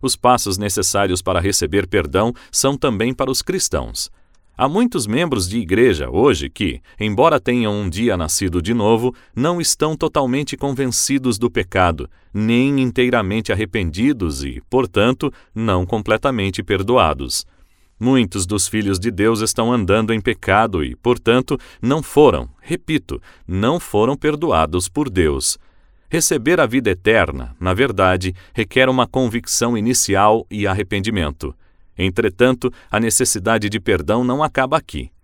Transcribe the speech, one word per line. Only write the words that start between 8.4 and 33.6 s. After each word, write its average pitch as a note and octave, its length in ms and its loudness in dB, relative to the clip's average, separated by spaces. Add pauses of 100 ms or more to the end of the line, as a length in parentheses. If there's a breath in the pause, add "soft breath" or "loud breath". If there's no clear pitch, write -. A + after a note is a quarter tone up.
de F#2 140 -2
novo, A2+ 400 2 (180 loud breath)
não E3+ 280 0
estão D#3 360 0
totalmente C#3 600 -2
convencidos C3 840 -2
do A#2 100 0
pecado, F2+ 600 0 (240)
nem A#2+ 460 2
inteiramente A#2 720 0
arrependidos F#2+ 920 -2
e, B1+ 260 -10
portanto, B2 640 0 (220 soft breath)
não G2+ 320 0
completamente A2 760 -2
perdoados. F#2+ 840 0 (540)
Muitos A2 460 0
dos G2+ 200 -2
filhos G2+ 320 -2
de A2 140 -4
Deus G#2+ 280 0
estão A2+ 320 -2
andando G#2+ 400 0
em A2 80 -2
pecado G2+ 640 0
e, A#1+ 120 -8
portanto, B2 600 0 (240 loud breath)
não C#3+ 220 0
foram, B2+ 460 4 (120)
repito, D3 640 -6 (240 soft breath)
não G#2+ 320 0
foram A#2 380 0
perdoados F#2 720 0
por D3 200 -2
Deus. D#2 480 0 (540)
Receber D#3+ 500 0
a C#3+ 60 4
vida A#2 240 0
eterna, E2+ 680 0
na F#2 140 0
verdade, F#2 600 0 (180 loud breath)
requer C3 360 2
uma B2+ 180 2
convicção A#2+ 720 -2
inicial G#2+ 720 2
e G#2 160 -4
arrependimento. F#2+ 880 -4 (460)
Entretanto, A#2 720 2 (160 loud breath)
a G#2+ 120 0
necessidade A2+ 680 0